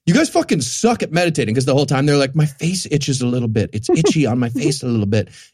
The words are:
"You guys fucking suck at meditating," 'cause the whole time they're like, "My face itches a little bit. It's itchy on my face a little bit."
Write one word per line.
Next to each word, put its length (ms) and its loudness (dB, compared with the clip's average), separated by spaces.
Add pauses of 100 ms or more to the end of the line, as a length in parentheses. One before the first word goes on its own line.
"You 80 4
guys 140 4
fucking 320 0
suck 420 0
at 80 -8
meditating," 420 0
'cause 120 0
the 100 2
whole 100 2
time 220 0
they're 100 2
like, 180 0
"My 120 2
face 420 -4
itches 320 -2
a 60 0
little 220 -2
bit. 240 0
It's 160 -6
itchy 360 2
on 140 0
my 100 0
face 320 -2
a 60 -6
little 200 0
bit." 220 0 (240)